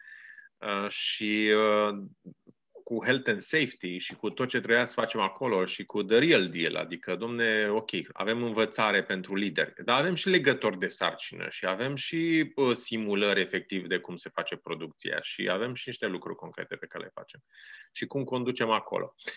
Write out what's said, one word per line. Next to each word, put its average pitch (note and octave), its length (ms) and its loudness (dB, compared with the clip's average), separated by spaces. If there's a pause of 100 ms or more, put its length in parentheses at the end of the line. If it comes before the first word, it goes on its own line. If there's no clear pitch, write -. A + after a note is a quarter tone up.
(580)
uh, G2+ 300 -2
și, G#2+ 680 2
uh, G#2 420 4 (840)
cu A2+ 200 -4
health C3 260 2
and G2+ 100 0
safety F#2 580 -2
și - 180 -8
cu G#2 140 -4
tot B2+ 180 -2
ce B2 120 -2
trebuia A#2 260 2
să A#2 80 -14
facem A2+ 260 0
acolo G2 440 2
și F#2 200 -6
cu G#2 180 -2
the G#2+ 160 6
real B2+ 300 6
deal, D#2+ 280 0
adică, E2+ 400 -4
domne, A2 520 2
ok, A2 220 0 (220)
avem A2+ 300 -2
învățare G#2+ 600 2
pentru F#2+ 320 -4
lideri, F2+ 400 0 (100)
dar A#2+ 160 2
avem F3 140 0
și E3+ 140 -2
legători D3+ 500 2
de - 100 -2
sarcină - 600 -4
și - 180 -6
avem A2+ 280 0
și, D#3+ 600 0
uh, B2+ 200 4
simulări G#2 680 2
efectiv F2+ 460 -2
de F2+ 120 0
cum F2 180 -8
se - 120 -14
face - 280 -6
producția D#2+ 640 -6
și - 300 -4
avem A2+ 240 -2
și - 140 -10
niște - 180 -6
lucruri F#2 300 -6
concrete F2 400 -10
pe F#2 100 -14
care F2+ 180 -12
le F#2 100 -14
facem - 260 -16 (520)
și - 140 -6
cum C#3 180 -4
conducem B2 460 -2
acolo. - 440 0 (220)